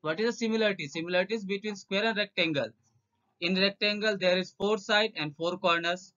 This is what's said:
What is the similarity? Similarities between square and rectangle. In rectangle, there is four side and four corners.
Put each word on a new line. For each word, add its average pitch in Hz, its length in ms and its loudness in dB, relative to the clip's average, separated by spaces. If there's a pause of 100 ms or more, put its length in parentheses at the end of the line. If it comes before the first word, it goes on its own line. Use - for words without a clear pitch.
What 160 180 -4
is 220 60 2
the 240 60 0
similarity? 220 540 0
Similarities 180 580 0
between 202 300 -4
square 196 300 -2
and 220 120 0
rectangle. 165 520 0 (720)
In 180 160 0
rectangle, 208 600 0
there 180 220 2
is 180 180 -6
four 208 220 0
side 214 380 2
and 151 200 -4
four 175 220 -2
corners. 175 580 0